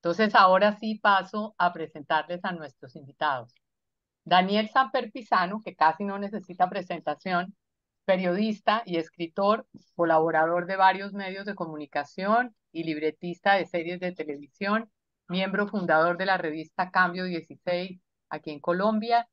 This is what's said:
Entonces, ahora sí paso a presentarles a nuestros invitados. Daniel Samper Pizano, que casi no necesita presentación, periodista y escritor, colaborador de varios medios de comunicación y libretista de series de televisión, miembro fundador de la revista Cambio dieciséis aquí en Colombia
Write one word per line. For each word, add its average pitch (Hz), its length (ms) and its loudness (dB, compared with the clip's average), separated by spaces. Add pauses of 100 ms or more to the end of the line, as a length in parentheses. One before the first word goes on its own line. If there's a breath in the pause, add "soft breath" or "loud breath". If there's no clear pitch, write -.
Entonces, 208 340 0
ahora 202 420 6
sí 220 180 -6
paso 208 600 0
a 175 160 0
presentarles 160 720 -6
a 185 80 -6
nuestros 143 420 -16
invitados. 143 580 -6 (720)
Daniel 190 460 2
Samper 254 420 0
Pizano, 202 500 -2
que - 140 -14
casi 160 300 2
no 202 120 -6
necesita 196 520 -2
presentación, 180 840 -4 (500)
periodista 185 800 0
y 175 120 -2
escritor, 175 720 -2 (280)
colaborador 165 720 2
de 190 100 -4
varios 190 360 4
medios 196 320 -8
de 202 80 -6
comunicación 185 1000 -4 (160)
y 160 120 -8
libretista 160 720 -2
de 185 100 0
series 175 340 -6
de 180 140 -4
televisión, 160 760 -4 (380)
miembro 190 400 -2
fundador 170 500 2
de 185 80 -2
la 190 120 2
revista 160 540 -6
Cambio 185 340 0
dieciséis 180 760 -6 (300)
aquí 156 220 -10
en 147 80 -10
Colombia 214 720 0